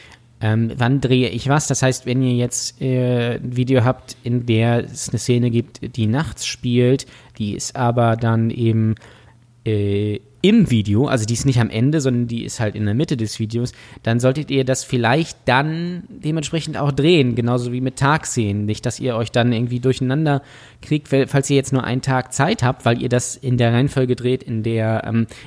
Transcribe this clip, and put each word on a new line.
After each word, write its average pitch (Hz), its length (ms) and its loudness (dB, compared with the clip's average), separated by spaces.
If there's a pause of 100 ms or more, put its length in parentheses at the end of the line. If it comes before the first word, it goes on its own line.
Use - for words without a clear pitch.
(420)
ähm, 113 360 2
wann 127 240 2
drehe 127 260 2
ich 113 220 -4
was? 147 180 2
Das 135 140 -2
heißt, 131 240 0
wenn 123 160 0
ihr 127 120 2
jetzt, - 480 -4
äh, 123 540 0
ein 123 220 -6
Video 127 260 2
habt, - 400 -2
in 120 220 -2
der 117 400 2
es - 240 -10
eine 113 100 -2
Szene 123 320 2
gibt, 117 460 -4
die 110 100 0
nachts 135 380 -2
spielt, 123 600 2 (300)
die 104 180 -4
ist - 200 -10
aber 120 400 2
dann 113 340 0
eben, 110 460 0 (680)
äh, 104 560 0 (200)
im 208 300 6
Video, 107 360 2
also 110 180 0
die 117 80 0
ist 117 120 -4
nicht 123 140 4
am 110 100 2
Ende, 139 300 2
sondern 123 280 0
die 117 180 -6
ist - 160 -8
halt 107 120 -2
in 107 120 -4
der 101 80 0
Mitte 143 240 0
des 110 220 -4
Videos, 113 340 -4 (300)
dann 117 180 0
solltet 135 280 0
ihr 135 140 2
das 131 220 -2
vielleicht 127 580 0
dann 160 640 0
dementsprechend 156 680 -6
auch 135 160 -4
drehen, 139 420 4
genauso 120 380 -2
wie 127 80 -4
mit 131 160 -4
Tagszenen. 113 680 0
Nicht, 107 220 -4
dass - 160 -4
ihr 123 160 -2
euch 117 160 -4
dann 120 180 4
irgendwie 120 300 -2
durcheinander 135 600 0 (400)
kriegt, - 300 -4
weil, 135 160 4
falls 135 220 0
ihr 139 80 4
jetzt 131 160 0
nur 127 100 0
einen 123 180 -2
Tag 131 300 -2
Zeit 165 320 0
habt, 123 220 -2
weil 120 160 2
ihr 127 80 -4
das 120 260 0
in 123 220 -2
der 117 160 2
Reihenfolge 127 420 2
dreht, 123 260 -2
in 110 220 -6
der, 110 420 0
ähm, 113 220 0 (200)